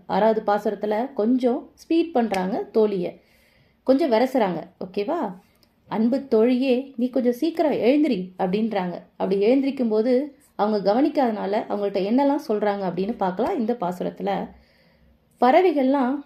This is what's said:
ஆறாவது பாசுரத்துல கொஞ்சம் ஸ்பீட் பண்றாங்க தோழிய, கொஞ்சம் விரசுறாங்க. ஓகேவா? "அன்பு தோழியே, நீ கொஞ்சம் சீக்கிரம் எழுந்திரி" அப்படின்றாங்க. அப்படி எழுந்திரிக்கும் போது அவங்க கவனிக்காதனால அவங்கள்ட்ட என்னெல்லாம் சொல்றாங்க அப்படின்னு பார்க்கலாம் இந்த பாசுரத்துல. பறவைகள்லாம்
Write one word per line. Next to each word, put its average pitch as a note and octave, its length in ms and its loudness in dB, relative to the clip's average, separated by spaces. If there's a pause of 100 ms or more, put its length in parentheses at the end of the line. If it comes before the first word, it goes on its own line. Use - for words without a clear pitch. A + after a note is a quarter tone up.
ஆறாவது G#3+ 480 2
பாசுரத்துல G#3 600 -2
கொஞ்சம் B3 600 0
ஸ்பீட் E4 400 -2
பண்றாங்க G#3+ 600 -2
தோழிய, G3+ 460 0 (640)
கொஞ்சம் C4+ 280 2
விரசுறாங்க. A3 520 2 (220)
ஓகேவா? G3+ 500 -4 (520)
"அன்பு A3+ 300 0 (120)
தோழியே, B3 680 2
நீ B3 140 -2
கொஞ்சம் B3 240 0
சீக்கிரம் D#4+ 380 0
எழுந்திரி" A#3 680 2
அப்படின்றாங்க. F#3+ 540 -2 (240)
அப்படி F#3+ 220 -2
எழுந்திரிக்கும் C4 500 2
போது B3 460 0 (200)
அவங்க G3+ 380 0
கவனிக்காதனால A3+ 800 0
அவங்கள்ட்ட G3+ 260 -2
என்னெல்லாம் C#4 500 0
சொல்றாங்க G3+ 440 -2
அப்படின்னு F#3 260 -4
பார்க்கலாம் A3+ 420 -2
இந்த A#3 220 -2
பாசுரத்துல. F3+ 680 -6 (920)
பறவைகள்லாம் C#4 840 4